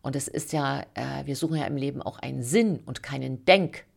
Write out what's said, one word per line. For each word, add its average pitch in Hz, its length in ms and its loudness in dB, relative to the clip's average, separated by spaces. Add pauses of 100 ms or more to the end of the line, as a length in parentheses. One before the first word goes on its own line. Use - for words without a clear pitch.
Und 139 120 -4
es 139 120 -4
ist - 260 -4
ja, 139 280 0 (120)
äh, 135 320 -6
wir 139 100 -4
suchen 160 220 0
ja 147 80 -2
im 143 120 -4
Leben 139 240 -4
auch - 180 -8
einen 135 240 -6
Sinn 185 420 4
und - 160 -10
keinen 131 440 -6
Denk. 185 400 6 (120)